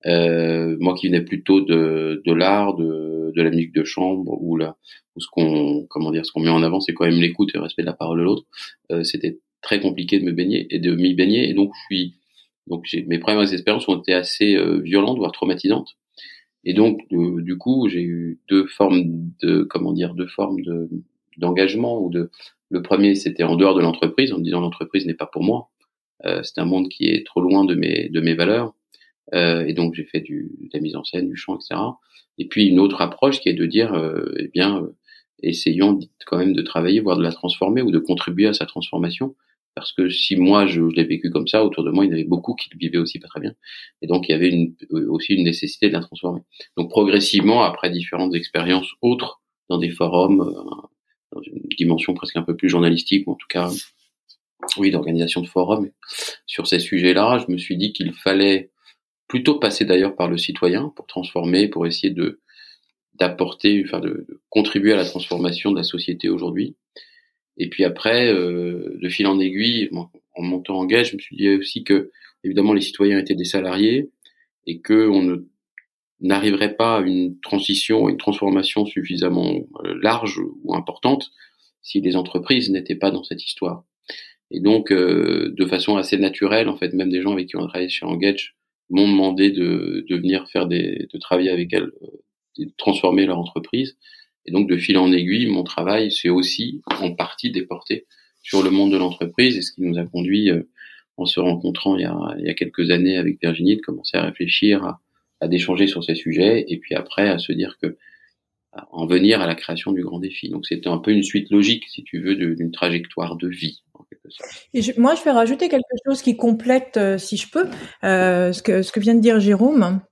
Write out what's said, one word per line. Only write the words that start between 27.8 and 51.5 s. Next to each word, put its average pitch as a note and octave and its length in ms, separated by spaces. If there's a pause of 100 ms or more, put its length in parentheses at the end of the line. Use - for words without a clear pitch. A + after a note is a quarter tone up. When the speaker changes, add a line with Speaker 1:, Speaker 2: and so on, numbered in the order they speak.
Speaker 1:
de E2 120
mes E2 140
valeurs. G#2+ 400 (600)
Euh, E2+ 320
et D#2 60
donc, E2+ 220
j'ai D#2 100
fait - 160
du, - 300 (100)
de - 140
la - 60
mise D#2 160
en - 80
scène, F2+ 240
du F2 80
chant, F#2+ 200
et - 40
cetera. G#2 380 (400)
Et - 80
puis, G#2+ 200
une F#2 140
autre G2 200
approche C3 400
qui - 80
est F2+ 60
de F2 120
dire, G#2 280
euh, D#2+ 440
eh - 100
bien, F#2+ 300
euh, - 180 (460)
essayons F2 520
d-, F#2 120 (200)
quand F2 120
même F#2+ 140
de F2 100
travailler, F2+ 380
voire G2 160
de F2 60
la E2 100
transformer F#2+ 500
ou A2+ 80
de E2 80
contribuer F2+ 480
à G#2+ 60
sa - 140
transformation. F2 680 (400)
Parce - 180
que F#2 160
si F#2 280
moi, G2 300
je, E2+ 220
je E2 80
l'ai E2 80
vécu E2+ 260
comme - 160
ça, A2 160
autour E2 220
de D#2 60
moi, F#2+ 140
il G2 40
y - 20
en E2+ 40
avait D#2+ 100
beaucoup F2 300
qui - 180
le - 60
vivaient E2 180
aussi F2 220
pas - 100
très - 120
bien. - 140 (460)
Et D#2+ 60
donc, F2 200
il - 60
y - 20
avait E2+ 140
une, E2+ 260 (200)
euh, D#2+ 160
aussi E2 240
une F#2 100
nécessité E2+ 440
de - 40
la F2+ 80
transformer. E2+ 400 (380)
Donc, E2+ 100
progressivement, G2+ 720
après F2+ 280
différentes F2+ 440
expériences F2 540 (140)
autres, - 400 (260)
dans F2+ 80
des E2+ 140
forums, F2+ 500
euh, - 460 (460)
dans - 100
une - 180 (160)